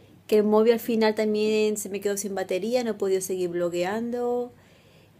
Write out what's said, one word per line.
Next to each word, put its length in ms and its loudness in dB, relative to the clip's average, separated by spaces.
que 100 4
el 60 4
móvil 300 4
al 60 -2
final 360 2
también 600 0
se 120 -8
me 120 -8
quedó 160 -4
sin 180 -6
batería, 500 -2
no 80 -2
he 20 -6
podido 260 0
seguir 300 -2
blogueando. 1040 -2